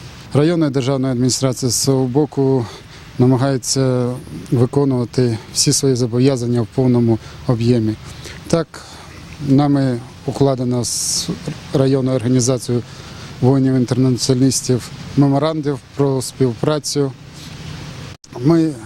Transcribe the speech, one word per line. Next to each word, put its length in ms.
Районна 360
державна 420
адміністрація 580
з 40
свого 320
боку 600
намагається 920
виконувати 880
всі 180
свої 220
зобов'язання 680
в 40
повному 520
об'ємі. 480
Так, 180
нами 520
укладено 580
з 440
районною 440
організацією 680
воїнів-інтернаціоналістів 1500
меморандум 640
про 260
співпрацю. 880
Ми 320